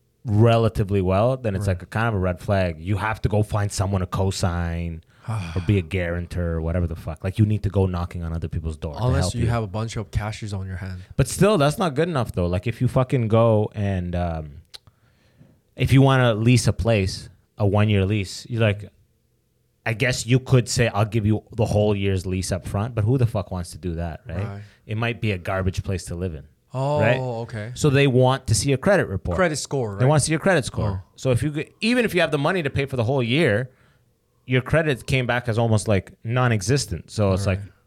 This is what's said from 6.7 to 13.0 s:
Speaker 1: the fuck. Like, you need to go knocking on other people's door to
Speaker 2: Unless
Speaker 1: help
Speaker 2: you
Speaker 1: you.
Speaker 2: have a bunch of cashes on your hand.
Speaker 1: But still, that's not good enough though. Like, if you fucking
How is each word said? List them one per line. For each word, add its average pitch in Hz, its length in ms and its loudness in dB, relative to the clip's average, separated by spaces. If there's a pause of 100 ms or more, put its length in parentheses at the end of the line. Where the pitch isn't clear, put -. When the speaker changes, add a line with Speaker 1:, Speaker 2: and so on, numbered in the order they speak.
Speaker 1:
the 82 80 -6
fuck. - 280 -10
Like, 95 160 -2
you 107 60 6
need 104 180 0
to 98 60 -2
go 95 160 2
knocking 87 380 -4
on 82 100 -6
other 82 140 -6
people's 78 300 -6
door 76 180 -10
to 107 80 -4
Speaker 2:
Unless 85 220 2
Speaker 1:
help 90 100 -2
Speaker 2:
you 120 60 -4
Speaker 1:
you. 117 60 0
Speaker 2:
have 113 160 0
a 104 40 -6
bunch 107 280 -6
of 110 160 -8
cashes 107 420 -6
on 95 140 -6
your 92 100 -8
hand. 92 240 -10 (140)
Speaker 1:
But 139 120 2
still, 202 300 4
that's 147 200 2
not 165 180 -2
good 165 140 0
enough 131 240 -2
though. 87 140 0
Like, 90 200 -2
if - 140 -6
you 123 60 2
fucking 123 420 0